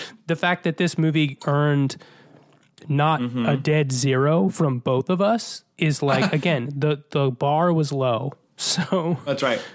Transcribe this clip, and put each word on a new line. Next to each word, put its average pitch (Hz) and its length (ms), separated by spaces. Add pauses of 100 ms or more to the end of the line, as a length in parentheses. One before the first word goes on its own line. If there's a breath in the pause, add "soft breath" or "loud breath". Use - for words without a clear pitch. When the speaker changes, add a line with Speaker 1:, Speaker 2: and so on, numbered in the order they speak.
(260 loud breath)
Speaker 1:
the 165 80
fact 175 300
that 165 140
this 175 200
movie 156 480
earned 143 500 (920 loud breath)
not 147 320
Speaker 2:
Mm-hmm. 120 260
Speaker 1:
a 143 120
dead 151 340
zero 139 560
from 139 320
both 131 300
of 185 100
us 220 420 (160)
is, 151 240
like, 139 300
Speaker 2:
<laughs> 156 60
Speaker 1:
again, 139 360
the, 147 360
the 139 200
bar 151 420
was 151 200
low. 131 400 (120)
<laughs> - 120
So 170 680
Speaker 2:
That's 135 180
right. 120 180 (140 loud breath)